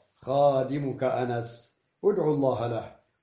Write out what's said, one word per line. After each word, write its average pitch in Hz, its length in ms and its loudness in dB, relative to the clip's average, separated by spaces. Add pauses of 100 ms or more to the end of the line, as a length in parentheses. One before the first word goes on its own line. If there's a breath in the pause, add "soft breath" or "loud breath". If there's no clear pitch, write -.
(160)
خادمك 135 880 0
أنس، 123 760 -4 (260)
ادع 190 180 2
الله 131 440 2
له.' 113 280 -6 (280)